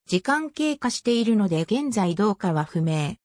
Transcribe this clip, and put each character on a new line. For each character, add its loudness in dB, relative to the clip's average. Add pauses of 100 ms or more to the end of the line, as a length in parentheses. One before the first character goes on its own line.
時 0
間 -2
経 -2
過 -2
し -6
て 2
い 2
る 4
の 2
で 0
現 -2
在 0
ど 2
う 0
か -2
は 0
不 -4
明。 -2